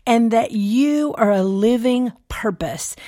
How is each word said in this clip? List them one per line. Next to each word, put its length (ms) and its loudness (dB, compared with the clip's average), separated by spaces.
and 240 2
that 220 0
you 680 0
are 140 2
a 100 2
living 720 0
purpose, 680 -8